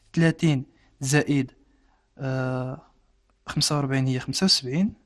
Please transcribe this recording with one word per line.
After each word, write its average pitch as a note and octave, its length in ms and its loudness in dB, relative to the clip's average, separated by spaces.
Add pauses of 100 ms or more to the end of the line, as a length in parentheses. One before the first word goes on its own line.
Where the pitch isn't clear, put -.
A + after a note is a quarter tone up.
(120)
تلاتين D#3+ 540 2 (340)
زائد، C#3 520 2 (680)
آه، C3 720 -6 (560)
خمسة - 300 -2
وأربعين C3+ 300 0
هي B2+ 140 -2
خمسة - 240 -4
وسبعين، E3+ 500 0 (120)